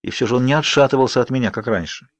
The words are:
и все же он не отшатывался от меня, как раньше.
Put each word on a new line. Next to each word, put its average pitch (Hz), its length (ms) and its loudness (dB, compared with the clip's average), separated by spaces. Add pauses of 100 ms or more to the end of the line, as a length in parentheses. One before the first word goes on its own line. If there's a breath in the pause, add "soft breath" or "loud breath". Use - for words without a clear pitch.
и - 100 -10
все - 160 -4
же 117 100 0
он 127 100 0
не 135 80 2
отшатывался 139 680 2
от 120 80 -2
меня, 127 220 -2
как 110 160 -8
раньше. 98 420 -4 (120)